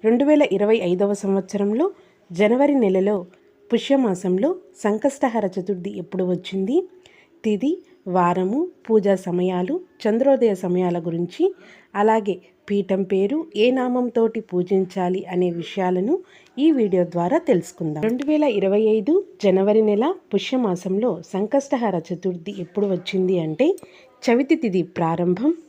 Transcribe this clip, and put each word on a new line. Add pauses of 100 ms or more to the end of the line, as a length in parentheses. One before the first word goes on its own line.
రెండు
వేల (120)
ఇరవై (100)
ఐదవ (100)
సంవత్సరంలో (540)
జనవరి
నెలలో (560)
పుష్యమాసంలో (340)
సంకష్టహర (100)
చతుర్థి (120)
ఎప్పుడు
వచ్చింది, (680)
తిథి, (440)
వారము, (260)
పూజా (120)
సమయాలు, (280)
చంద్రోదయ (100)
సమయాల (100)
గురించి, (580)
అలాగే (340)
పీఠం
పేరు, (260)
ఏ (100)
నామంతోటి (100)
పూజించాలి (120)
అనే (100)
విషయాలను (480)
ఈ (140)
వీడియో (100)
ద్వారా (120)
తెలుసుకుందాం.
రెండు
వేల (140)
ఇరవై (160)
ఐదు (320)
జనవరి (100)
నెల (280)
పుష్యమాసంలో (240)
సంకష్టహర (140)
చతుర్థి (120)
ఎప్పుడు
వచ్చింది
అంటే, (580)
చవితి
తిథి (160)
ప్రారంభం (200)